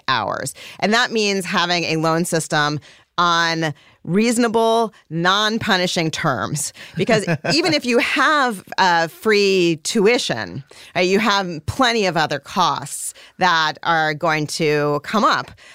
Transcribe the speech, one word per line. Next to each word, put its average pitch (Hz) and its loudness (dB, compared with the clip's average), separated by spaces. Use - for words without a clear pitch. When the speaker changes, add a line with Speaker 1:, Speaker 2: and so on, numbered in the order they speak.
Speaker 1:
hours. 123 -2
And 196 0
that 240 0
means 202 -2
having 175 -2
a 156 -2
loan 160 0
system 151 -2
on 165 0
reasonable, 226 2
non-punishing 185 0
terms. 131 -4
Because 208 0
Speaker 2:
<laughs> - -2
Speaker 1:
even 330 0
if 294 0
you 240 2
have, 269 0
uh, 170 2
free 190 2
tuition, 139 0
right, 180 2
you 196 2
have 196 0
plenty 233 0
of 170 0
other 151 -2
costs - -4
that 160 2
are 160 0
going 151 0
to 147 0
come 220 0
up, 196 0